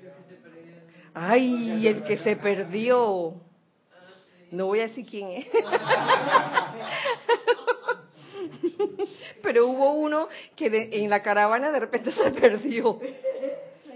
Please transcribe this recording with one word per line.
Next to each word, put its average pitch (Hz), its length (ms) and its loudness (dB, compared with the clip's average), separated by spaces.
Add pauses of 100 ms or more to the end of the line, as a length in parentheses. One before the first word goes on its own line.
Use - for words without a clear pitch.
(1120)
ay, 226 760 2
el 214 180 2
que 208 140 -2
se 208 180 0
perdió. 196 1000 0 (1160)
No 185 160 -4
voy 208 140 2
a 226 80 -2
decir 220 200 -12
quién 196 220 -10
es. 214 220 -12
<laughs> - 40 4 (3750)
Pero 240 260 4
hubo 269 240 2
uno 302 360 0 (280)
que 285 140 0
de, 220 220 0
en 208 180 -2
la 202 120 2
caravana 214 480 2
de 285 100 0
repente 233 320 -4
se 440 180 2
perdió. 233 680 2 (960)